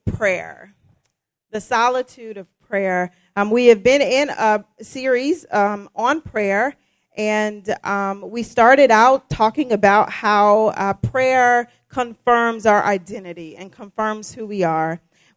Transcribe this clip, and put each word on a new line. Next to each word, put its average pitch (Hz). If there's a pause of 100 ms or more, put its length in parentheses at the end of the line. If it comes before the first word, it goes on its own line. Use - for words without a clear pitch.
prayer. 180 (760)
The 214
solitude 240
of 196 (120)
prayer. 185 (240)
Um, 202
we 240
have 220
been 277
in 262
a 214 (160)
series, 262
um, 202
on 254
prayer, 214 (420)
and, 214 (120)
um, 196
we 226
started 254
out 247
talking 233
about 202
how, 208
uh, 196
prayer 247 (180)
confirms 233
our 208
identity 180
and 185
confirms 214
who 226
we 202
are. 160 (380)